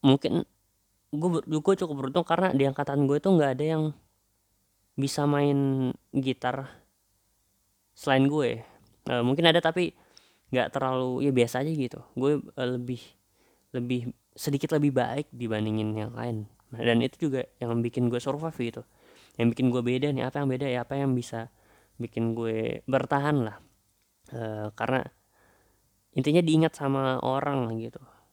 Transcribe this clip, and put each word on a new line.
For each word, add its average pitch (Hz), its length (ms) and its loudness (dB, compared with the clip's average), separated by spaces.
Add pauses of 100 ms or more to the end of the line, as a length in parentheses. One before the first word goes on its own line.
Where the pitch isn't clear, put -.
Mungkin 139 400 4 (640)
gue 156 200 -2 (120)
ber-, - 80 -14
gue 156 320 2
cukup 160 140 -4 (100)
beruntung 151 240 0
karena 180 240 2
di 135 160 4
angkatan 139 400 0
gue 143 80 2
tuh 190 160 2
nggak 143 240 4
ada 147 80 -2
yang 156 200 0 (1080)
bisa 139 320 -2
main 139 640 2 (240)
gitar 131 560 -2 (1300)
selain 135 320 4
gue. 127 320 0 (480)
Eh, 123 160 0
mungkin 147 240 4
ada 165 160 6
tapi 165 320 0 (560)
nggak 123 160 2
terlalu, 131 560 -2
ya 143 80 2
biasa 127 320 2
aja 160 80 -4
gitu. 139 400 -6
Gue, 139 320 0
eh, 127 320 -6
lebih, 123 240 -6 (720)
lebih 123 400 -4 (180)
sedikit 151 480 -2
lebih 143 160 2
baik 131 400 0
dibandingin 110 600 -2
yang 110 200 -6
lain. 117 320 -6 (240)
Nah, 117 100 -12
dan 117 220 4
itu 139 260 -2
juga 131 180 -4 (120)
yang 117 240 -2
bikin 120 280 -2
gue 123 120 -4
survive 151 360 -6
gitu. 117 240 -6 (520)
Yang 117 200 2
bikin 127 200 0
gue 123 80 0
beda 127 320 0
nih, 123 120 -2
apa 131 160 -4
yang 139 80 0
beda 131 200 -2
ya, 123 160 -4
apa - 120 -8
yang 139 200 0
bisa 117 320 -8 (480)
bikin 113 400 -4
gue 113 480 -4
bertahan 139 560 2
lah. 107 160 -6 (720)
Eh, 107 480 -8
karena 123 240 -2 (1120)
intinya 151 280 2
diingat 160 360 2
sama 135 440 0
orang 135 440 0
lah 113 80 -4
gitu. 113 280 -10 (300)